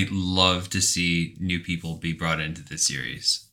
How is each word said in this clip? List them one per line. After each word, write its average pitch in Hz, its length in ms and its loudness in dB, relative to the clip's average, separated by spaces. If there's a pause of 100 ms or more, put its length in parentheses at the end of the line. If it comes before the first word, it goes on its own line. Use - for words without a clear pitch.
I 95 80 2
love 92 600 2
to 95 100 0
see 85 580 2
new 87 220 0
people 82 340 -4
be 82 180 -4
brought 80 280 -2
into 78 220 -6
this - 260 -2
series. 64 640 -2